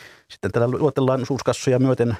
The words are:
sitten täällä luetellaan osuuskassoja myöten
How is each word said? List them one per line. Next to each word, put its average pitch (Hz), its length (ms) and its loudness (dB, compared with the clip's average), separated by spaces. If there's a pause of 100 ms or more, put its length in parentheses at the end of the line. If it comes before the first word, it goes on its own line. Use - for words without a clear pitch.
(280)
sitten - 240 -8
täällä 120 260 0
luetellaan 131 440 0
osuuskassoja 127 580 -2
myöten 120 400 0